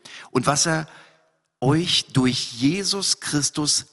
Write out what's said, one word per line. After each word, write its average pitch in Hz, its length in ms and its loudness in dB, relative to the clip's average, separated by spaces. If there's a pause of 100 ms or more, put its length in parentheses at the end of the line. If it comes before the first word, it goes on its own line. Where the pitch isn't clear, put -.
(320)
und 127 160 0
was 143 180 2
er 156 220 0 (720)
euch 156 540 2
durch 127 400 0
Jesus 185 680 0
Christus - 720 -2